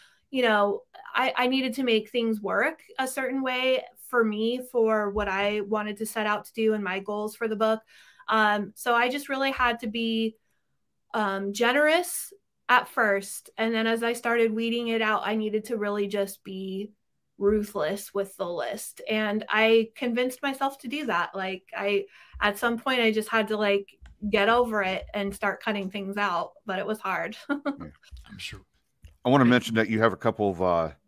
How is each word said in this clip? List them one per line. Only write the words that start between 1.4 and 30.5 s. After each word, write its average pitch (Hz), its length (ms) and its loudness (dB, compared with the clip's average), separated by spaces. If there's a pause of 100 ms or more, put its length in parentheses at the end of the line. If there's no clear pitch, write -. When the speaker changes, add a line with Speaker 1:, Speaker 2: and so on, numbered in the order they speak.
Speaker 1:
needed 262 260 0
to 269 100 -2
make 220 260 2
things 226 320 0
work 208 400 0 (160)
a 262 100 -2
certain 262 340 -4
way 254 420 0 (240)
for 233 160 2
me 220 380 0 (100)
for 220 380 2
what 202 180 -2
I 202 340 0
wanted 208 360 -4
to 220 80 -4
set 214 200 -4
out 208 200 -2
to - 80 -20
do 220 200 2
and 208 100 -2
my 190 160 -4
goals 208 360 -6
for 226 120 -4
the 214 80 -4
book. 220 260 2 (460)
Um, 208 480 2
so 240 180 0
I 240 160 4
just 285 200 -6
really 269 220 0
had 240 280 0
to 240 80 -6
be, 226 480 -2 (800)
um, 196 400 -2
generous 294 800 2 (360)
at 254 200 4
first. 202 680 -2
And 226 160 0
then 226 140 0
as 226 140 0
I 233 120 0
started 233 400 2
weeding 233 340 -2
it 226 140 0
out, 214 220 0
I 214 120 0
needed 214 300 -2
to 233 120 -4
really 202 300 -2
just 196 360 -4
be 190 480 -8 (460)
ruthless 202 760 0
with 196 220 -4
the 180 120 -6
list. 151 520 -8 (100)
And 214 380 -2
I 220 460 4
convinced 254 480 -2
myself 269 360 -4
to 247 100 -14
do 285 180 -6
that. 175 280 -2
Like, 190 300 -6 (120)
I, 196 300 0 (340)
at 202 180 2
some 233 200 0
point, 254 220 0
I 226 120 4
just 214 160 -2
had 220 200 2
to, 214 80 0
like, 202 320 2 (420)
get 208 180 4
over 226 340 4
it 185 220 -2 (100)
and 196 200 -4
start 196 280 -2
cutting 202 280 -4
things 196 260 -8
out, 180 360 -2 (120)
but 190 140 -4
it 196 80 -4
was 214 140 -4
hard. 180 420 -4
<laughs> - 60 -14
Speaker 2:
Yeah. 285 380 -4 (440)
Speaker 3:
I'm - 80 -16
sure. - 220 -14 (640)
Speaker 2:
I 123 40 2
wanna 135 160 8
Speaker 3:
Yeah. 120 60 8
Speaker 2:
mention 117 240 4
that 110 160 4
you 110 100 2
have 113 120 6
a - 40 -6
couple 107 340 0